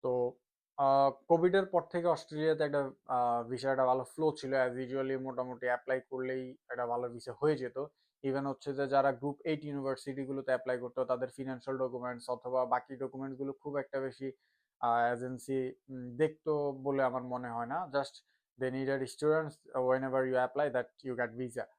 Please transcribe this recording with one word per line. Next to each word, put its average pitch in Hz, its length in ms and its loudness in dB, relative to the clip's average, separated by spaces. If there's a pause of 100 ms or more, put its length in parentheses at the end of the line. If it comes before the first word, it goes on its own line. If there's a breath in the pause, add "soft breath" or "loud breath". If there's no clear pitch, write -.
তো, 123 300 0 (440)
আহ, 139 340 6 (180)
কোভিড 170 260 6
এর 190 120 4
পর 175 160 2
থেকে 170 240 -4
অস্ট্রেলিয়াতে 156 580 2
একটা, 143 260 0 (160)
আহ, 120 420 0
ভিসার 131 220 -2
একটা 131 140 4
ভালো 127 200 4
ফ্লো 156 340 0
ছিল। 131 160 -4
As 127 200 4
usually 131 460 -2
মোটামুটি 127 460 -4
অ্যাপ্লাই 123 340 0 (100)
করলেই 131 400 -4 (200)
একটা 120 160 -4
ভালো 120 220 -2
ভিসা 120 240 -10
হয়ে 147 240 2
যেত। 127 220 -6 (460)
Even 139 220 0
হচ্ছে 139 280 -6
যে 139 140 0
যারা 139 240 6
গ্রুপ 139 320 -4
এইট 151 200 -2
ইউনিভার্সিটিগুলোতে 135 840 -4
অ্যাপ্লাই 127 280 0
করতো, 123 260 -4
তাদের 127 240 -2
ফিনান্সিয়াল 131 500 -6
ডকুমেন্টস 123 520 -4
অথবা 127 360 0
বাকি 120 300 -2
ডকুমেন্টসগুলো 135 560 -8
খুব 143 240 -8
একটা 135 240 -4
বেশি, 135 320 -6 (480)
আহ, 120 320 2
এজেন্সি, 127 600 -4 (140)
উম, 123 280 -10
দেখতো 151 560 0
বলে 135 300 0
আমার 123 200 0
মনে 123 280 -6
হয় 117 160 -4
না। 165 200 -4
Just 139 280 -2 (460)
they 131 100 0
needed 135 320 0
students, 151 520 0
uh, - 360 -4
whenever 131 300 2 (100)
you 127 60 2 (100)
apply 147 300 0
that 123 120 0 (180)
you 123 100 -4
get 120 140 0 (100)
visa। 120 240 -6 (140)